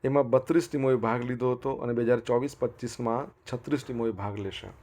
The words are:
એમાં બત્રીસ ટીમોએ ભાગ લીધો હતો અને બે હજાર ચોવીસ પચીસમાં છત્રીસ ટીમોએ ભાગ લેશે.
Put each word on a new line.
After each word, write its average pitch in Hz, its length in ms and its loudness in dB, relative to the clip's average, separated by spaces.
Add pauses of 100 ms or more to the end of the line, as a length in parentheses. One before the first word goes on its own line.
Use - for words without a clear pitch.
એમાં 131 260 2
બત્રીસ 165 420 4
ટીમોએ 135 240 2
ભાગ 117 280 0
લીધો 127 280 0
હતો 131 240 -2
અને 120 180 -4
બે 120 80 2
હજાર 120 180 4
ચોવીસ 123 400 0
પચીસમાં 120 680 -4 (180)
છત્રીસ 135 400 -4
ટીમોએ 117 260 -2
ભાગ 101 280 -6
લેશે. 98 280 -8 (160)